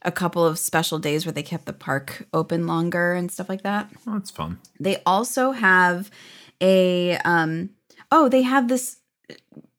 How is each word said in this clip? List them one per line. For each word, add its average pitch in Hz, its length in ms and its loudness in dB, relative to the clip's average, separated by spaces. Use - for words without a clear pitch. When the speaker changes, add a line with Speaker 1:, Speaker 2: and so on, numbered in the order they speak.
Speaker 1:
a 175 80 -4
couple 170 340 0
of 160 120 0
special 160 400 -2
days 160 280 -2
where 160 80 -6
they 147 100 -8
kept - 220 -10
the - 80 -10
park - 600 -8
open 170 340 -2
longer 175 460 -2
and 180 160 -4
stuff - 200 -10
like 196 140 -8
that. 202 260 -4
Speaker 2:
Oh, 220 60 -6
that's 196 180 -8
fun. 117 280 -10
Speaker 1:
They 185 260 -2
also 247 460 0
have 185 580 4
a, 180 640 4
um, 170 460 0
oh, 294 180 6
they 262 140 4
have 254 260 2
this 254 280 -4